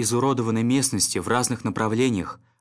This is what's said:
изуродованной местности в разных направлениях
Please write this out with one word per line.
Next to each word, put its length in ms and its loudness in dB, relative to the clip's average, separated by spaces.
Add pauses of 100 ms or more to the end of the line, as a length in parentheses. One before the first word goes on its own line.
изуродованной 640 2
местности 560 0
в 100 -4
разных 360 0
направлениях 760 -2 (200)